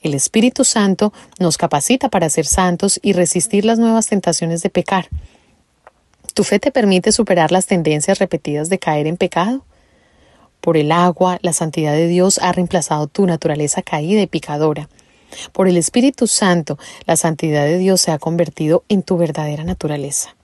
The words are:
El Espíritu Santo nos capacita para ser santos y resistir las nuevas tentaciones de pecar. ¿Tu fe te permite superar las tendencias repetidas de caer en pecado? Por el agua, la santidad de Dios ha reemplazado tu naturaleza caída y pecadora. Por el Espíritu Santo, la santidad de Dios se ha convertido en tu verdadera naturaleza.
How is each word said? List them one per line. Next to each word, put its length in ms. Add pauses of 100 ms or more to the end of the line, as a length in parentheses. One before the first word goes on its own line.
El 140
Espíritu 500
Santo 480 (260)
nos 200
capacita 500
para 220
ser 160
santos 560
y 100
resistir 540
las 120
nuevas 280
tentaciones 560
de 80
pecar. 400 (1200)
¿Tu 100
fe 160
te 120
permite 420
superar 400
las 140
tendencias 520
repetidas 520
de 80
caer 280
en 120
pecado? 440 (1000)
Por 140
el 140
agua, 520
la 100
santidad 400
de 160
Dios 340
ha 80
reemplazado 560
tu 180
naturaleza 580
caída 380
y 60
pecadora. 600 (640)
Por 160
el 80
Espíritu 500
Santo, 500 (280)
la 100
santidad 500
de 140
Dios 220
se 100
ha 80
convertido 720
en 140
tu 140
verdadera 460
naturaleza. 800